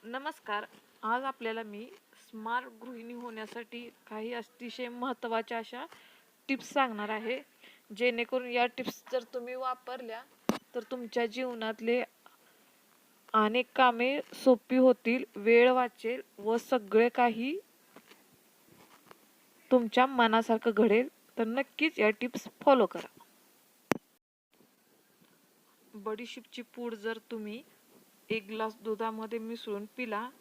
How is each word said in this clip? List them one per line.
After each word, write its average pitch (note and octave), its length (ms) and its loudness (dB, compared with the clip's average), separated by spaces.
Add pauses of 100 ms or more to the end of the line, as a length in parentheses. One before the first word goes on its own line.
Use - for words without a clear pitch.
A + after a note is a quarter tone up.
नमस्कार, A#3 600 -8 (380)
आज A#3+ 200 -2
आपल्याला A3+ 400 -6
मी G#3+ 260 -14 (400)
स्मार्ट A#3 380 -4 (140)
गृहिणी A#3 320 -14
होण्यासाठी A#3 760 -12 (180)
काही A3 260 -8
अतिशय A#3+ 560 -10
महत्त्वाच्या A#3+ 680 -4
अशा B3 280 -10 (640)
टिप्स - 220 -4
सांगणार A3 400 0
आहे, A3 320 -4 (560)
जेणेकरून B3 500 0
या A#3+ 180 2
टिप्स - 460 -6
जर B3+ 120 -2
तुम्ही B3 320 -8
वापरल्या, B3 680 -8 (540)
तर A#3+ 160 -6
तुमच्या A#3+ 340 -4
जीवनातले A#3 800 -4 (1300)
अनेक A3 420 2
कामे B3+ 440 4 (140)
सोपी - 440 4
होतील, B3+ 460 6 (120)
वेळ A#3 360 6
वाचेल B3 500 -2 (160)
व A3 200 -2
सगळे A3+ 520 4
काही A#3+ 500 0 (2000)
तुमच्या B3 340 6
मनासारखं A3+ 680 2
घडेल. A3 320 4 (300)
तर A3+ 60 0
नक्कीच C4+ 560 -2
या G#3+ 100 4
टिप्स - 380 -6 (140)
फॉलो C4 240 8
करा. - 340 -8 (2750)
बडीशेपची A3 680 -10
पूड A#3 340 -8
जर A3 220 -6 (140)
तुम्ही A3 320 -10 (640)
एक G#3+ 180 -2
ग्लास A3 340 -6
दुधामध्ये A3 580 -4
मिसळून A3 460 -8 (120)
पिला A3+ 320 -4 (120)